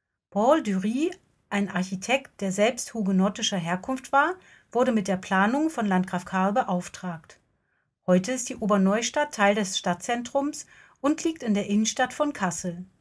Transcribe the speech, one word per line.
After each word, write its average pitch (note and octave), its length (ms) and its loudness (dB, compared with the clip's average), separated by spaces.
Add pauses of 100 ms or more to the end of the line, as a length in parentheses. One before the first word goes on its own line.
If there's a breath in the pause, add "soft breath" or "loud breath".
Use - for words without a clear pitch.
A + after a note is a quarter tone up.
(300)
Paul C4 320 4
Dury, A3 500 -2 (360)
ein G3 220 -2
Architekt, F#3+ 680 -4
der F#3+ 120 -2
selbst G#3+ 420 0
hugenottischer F#3+ 640 0
Herkunft F#3 560 -4
war, D4 220 4 (380 loud breath)
wurde - 180 4
mit G#3 160 2
der F#3+ 100 0
Planung A3 540 2
von A#3+ 160 -2
Landgraf F#3 380 0
Karl F#3+ 280 0
beauftragt. F3+ 840 -4 (680)
Heute F#3 260 4
ist B3+ 160 -6
die B3+ 80 -10
Oberneustadt G#3+ 760 2
Teil G3+ 220 4
des G3 240 -2
Stadtzentrums A#3+ 880 -2 (340 loud breath)
und D4+ 220 0
liegt D#4+ 220 -4
in A3 100 2
der G3 140 -2
Innenstadt A3 440 0
von D4+ 200 0
Kassel. F3+ 520 -4 (160)